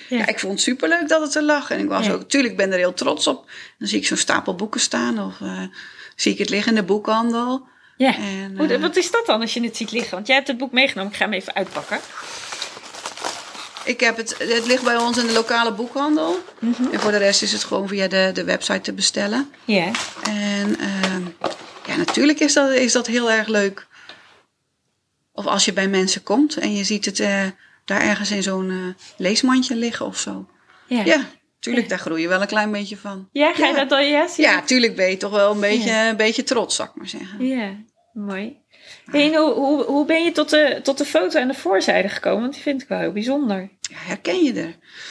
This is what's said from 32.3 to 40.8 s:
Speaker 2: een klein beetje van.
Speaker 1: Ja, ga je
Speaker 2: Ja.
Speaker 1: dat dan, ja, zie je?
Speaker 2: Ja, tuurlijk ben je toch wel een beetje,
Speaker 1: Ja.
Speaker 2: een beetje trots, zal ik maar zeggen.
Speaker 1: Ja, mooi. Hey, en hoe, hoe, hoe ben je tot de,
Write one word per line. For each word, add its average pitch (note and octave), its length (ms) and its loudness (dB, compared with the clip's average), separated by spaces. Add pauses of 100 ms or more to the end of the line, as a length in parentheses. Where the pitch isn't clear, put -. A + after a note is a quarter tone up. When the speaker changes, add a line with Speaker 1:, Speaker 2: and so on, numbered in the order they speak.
Speaker 2:
een G3+ 60 0
klein G#3+ 260 0
beetje G3+ 240 -6
van. G3 360 -12
Speaker 1:
Ja, D4+ 220 4
ga E4 120 4
je C4+ 60 2
Speaker 2:
Ja. C#4+ 60 2
Speaker 1:
dat C#4 100 2
dan, C#4+ 200 4
ja, D4 200 4
zie D#4 160 2
je? B3+ 60 6
Speaker 2:
Ja, F3+ 120 4
tuurlijk A#3 340 2
ben F#3 140 2
je F#3+ 60 -2
toch F#3+ 160 -4
wel G#3 200 4
een G#3 80 -2
beetje, G#3+ 300 2
Speaker 1:
Ja. A3 180 2
Speaker 2:
een A3+ 80 0
beetje A3 280 2
trots, A3+ 320 0
zal - 100 -4
ik - 80 -20
maar - 140 -14
zeggen. G3+ 380 -8
Speaker 1:
Ja, A#3 280 -2 (380)
mooi. G3+ 500 -8 (480)
Hey, D4 220 4
en - 80 2
hoe, D#4 140 4
hoe, C#4 300 2
hoe C#4+ 220 2
ben E4 180 2
je E4+ 80 2
tot D4+ 180 0
de, D4+ 320 4